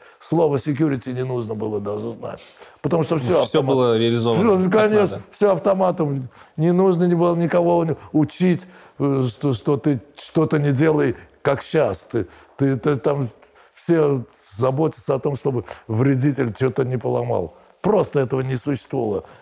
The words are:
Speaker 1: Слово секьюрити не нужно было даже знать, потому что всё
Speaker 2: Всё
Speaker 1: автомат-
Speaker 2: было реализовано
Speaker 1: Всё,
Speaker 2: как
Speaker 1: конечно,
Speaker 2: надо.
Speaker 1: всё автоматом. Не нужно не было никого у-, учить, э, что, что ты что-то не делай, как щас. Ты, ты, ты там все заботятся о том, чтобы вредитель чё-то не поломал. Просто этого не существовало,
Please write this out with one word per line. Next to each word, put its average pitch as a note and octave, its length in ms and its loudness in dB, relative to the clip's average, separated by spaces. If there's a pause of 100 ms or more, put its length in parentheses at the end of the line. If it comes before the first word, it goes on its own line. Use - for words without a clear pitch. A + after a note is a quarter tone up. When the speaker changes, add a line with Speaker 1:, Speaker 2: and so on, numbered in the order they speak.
(180)
Speaker 1:
Слово D#3 400 0
секьюрити C#3 540 -2
не B2+ 120 -4
нужно A#2+ 300 -6
было G#2 260 -4
даже G#2 300 -6
знать, G#2+ 300 -14 (400)
потому D#3+ 220 0
что E3 160 -2
всё B2 160 -2
Speaker 2:
Всё C#3 80 4
Speaker 1:
автомат- C3+ 240 0 (100)
Speaker 2:
было A#2+ 220 4
реализовано A#2 600 2
Speaker 1:
Всё, F#3 120 2
Speaker 2:
как G#3+ 200 4
Speaker 1:
конечно, G#3 260 2
Speaker 2:
надо. - 140 -12
Speaker 1:
всё G#3 220 2
автоматом. F3 720 0 (340)
Не E3 160 2
нужно F3+ 340 4
не F3 80 2
было F3 220 2
никого E3+ 440 2
у-, D#3+ 160 -2 (220)
учить, E3+ 480 0 (320)
э, C#3 300 0
что, C3+ 240 -2
что C#3+ 240 -2
ты C3+ 240 0 (160)
что-то D#3 420 0
не D3 140 0
делай, D3 420 2 (280)
как C#3 200 0
щас. B2+ 480 -2
Ты, A2 160 -4 (300)
ты, C3+ 220 0
ты D3 180 0
там C#3+ 320 -2 (460)
все D3 500 0 (320)
заботятся C3+ 580 -2
о C3+ 40 -2
том, C#3+ 180 -4
чтобы B2 280 -4 (240)
вредитель B2+ 640 0
чё-то C3 300 -2
не B2+ 140 -4
поломал. A#2+ 540 -4 (300)
Просто E3+ 380 0
этого C3 220 -2
не C3 140 -4
существовало, B2 680 -4 (180)